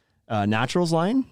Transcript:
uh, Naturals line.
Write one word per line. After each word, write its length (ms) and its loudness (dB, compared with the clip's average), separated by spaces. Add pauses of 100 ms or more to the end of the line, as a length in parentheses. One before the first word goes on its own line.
(280)
uh, 180 -2
Naturals 460 0
line. 400 0